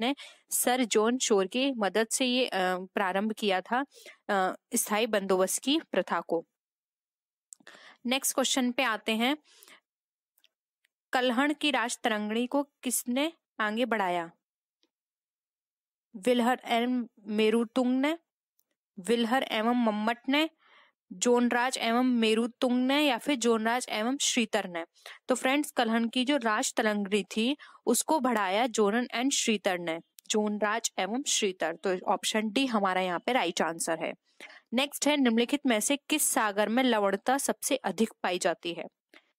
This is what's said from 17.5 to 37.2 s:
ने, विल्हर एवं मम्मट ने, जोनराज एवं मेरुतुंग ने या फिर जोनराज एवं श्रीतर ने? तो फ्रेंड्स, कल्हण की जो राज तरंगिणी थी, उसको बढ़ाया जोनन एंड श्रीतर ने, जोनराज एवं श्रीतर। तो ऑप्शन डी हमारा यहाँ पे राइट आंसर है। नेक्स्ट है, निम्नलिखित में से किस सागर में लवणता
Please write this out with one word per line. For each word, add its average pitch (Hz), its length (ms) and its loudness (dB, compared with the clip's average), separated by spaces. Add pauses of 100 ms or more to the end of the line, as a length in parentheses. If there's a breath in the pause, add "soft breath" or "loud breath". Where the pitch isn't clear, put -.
ने, 311 160 0 (800)
विल्हर 233 520 0
एवं 220 240 0 (100)
मम्मट 214 320 0 (120)
ने, 302 200 2 (640 soft breath)
जोनराज 240 640 2
एवं 233 280 0
मेरुतुंग 240 800 0
ने 285 200 2
या 247 100 2
फिर 294 180 -2
जोनराज 233 540 0
एवं 233 280 -2
श्रीतर 214 500 0
ने? 170 180 -6 (420 loud breath)
तो 254 80 2
फ्रेंड्स, 277 360 0
कल्हण 233 360 2
की 254 180 -2
जो 285 120 2
राज 226 360 -2
तरंगिणी 208 500 0
थी, 233 340 -2 (280 loud breath)
उसको 311 340 2
बढ़ाया 220 480 0
जोनन 220 440 2
एंड 254 200 -2
श्रीतर 202 480 0
ने, 165 200 -4 (300)
जोनराज 214 720 -2
एवं 214 240 -2
श्रीतर। 180 520 -2
तो 185 220 -2
ऑप्शन 208 520 -2
डी 269 160 0
हमारा 196 360 0
यहाँ 180 180 -2
पे 240 140 -2
राइट 202 280 0
आंसर 165 380 -4
है। 147 140 -6 (600 loud breath)
नेक्स्ट 277 340 -2
है, 294 100 4
निम्नलिखित 240 480 4
में 226 140 4
से 277 180 0
किस - 260 -2
सागर 214 460 0
में 240 140 2
लवणता 214 540 2